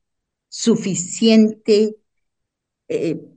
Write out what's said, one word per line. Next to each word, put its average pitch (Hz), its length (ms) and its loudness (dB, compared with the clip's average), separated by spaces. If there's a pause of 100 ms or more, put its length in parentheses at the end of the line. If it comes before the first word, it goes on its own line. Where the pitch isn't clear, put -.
(460)
suficiente, 214 1500 0 (920)
eh, - 320 -6 (180)